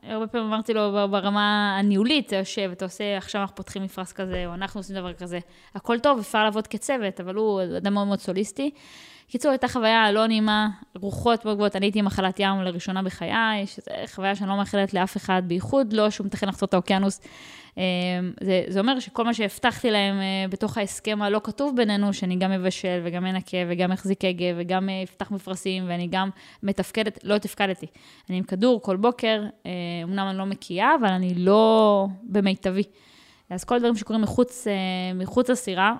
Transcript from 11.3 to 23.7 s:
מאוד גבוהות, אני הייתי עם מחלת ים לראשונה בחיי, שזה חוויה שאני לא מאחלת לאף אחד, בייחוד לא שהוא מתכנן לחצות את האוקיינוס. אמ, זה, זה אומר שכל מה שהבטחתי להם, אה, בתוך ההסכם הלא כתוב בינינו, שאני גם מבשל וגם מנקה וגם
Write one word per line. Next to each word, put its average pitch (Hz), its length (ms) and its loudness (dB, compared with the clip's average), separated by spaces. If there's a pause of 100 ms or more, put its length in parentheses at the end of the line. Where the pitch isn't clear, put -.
מאוד 214 100 0
גבוהות, 202 200 2
אני 196 100 0
הייתי 208 140 2
עם 202 60 4
מחלת 190 340 0
ים 196 220 2
לראשונה 185 420 -2
בחיי, 202 640 -2
שזה - 240 -14 (220)
חוויה 196 220 0
שאני 196 140 -4
לא 196 80 0
מאחלת 196 360 0
לאף 185 240 0
אחד, 185 300 0
בייחוד 208 460 0
לא 214 160 4
שהוא 202 180 -4
מתכנן 196 220 -2
לחצות 190 200 -2
את - 40 0
האוקיינוס. 196 480 2 (560)
אמ, 185 60 -2 (600)
זה, 185 240 4
זה 190 120 0
אומר 254 200 2
שכל - 240 -4
מה 233 100 2
שהבטחתי 226 580 0
להם, 196 280 2
אה, 190 300 0
בתוך 208 280 -4
ההסכם 208 440 -4
הלא 208 220 2
כתוב 277 320 -2
בינינו, 202 380 2
שאני 180 220 -2
גם 190 160 0
מבשל 185 520 -2
וגם 175 200 -4
מנקה 185 340 -4 (100)
וגם 175 240 0